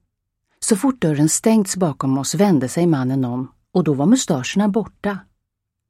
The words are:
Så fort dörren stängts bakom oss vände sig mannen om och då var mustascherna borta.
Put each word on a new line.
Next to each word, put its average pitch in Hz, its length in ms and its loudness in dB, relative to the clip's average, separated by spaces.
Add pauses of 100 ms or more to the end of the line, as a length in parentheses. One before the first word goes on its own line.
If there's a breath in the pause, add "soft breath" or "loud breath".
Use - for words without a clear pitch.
(600)
Så - 160 0
fort 262 240 -2
dörren 156 280 2
stängts 220 480 0
bakom 139 420 -2
oss 135 160 -6
vände 156 340 2
sig 175 180 0
mannen 131 380 0
om 123 280 -6 (200)
och 180 120 0
då 151 100 0
var 139 120 0
mustascherna 196 600 0
borta. 202 500 -4 (720)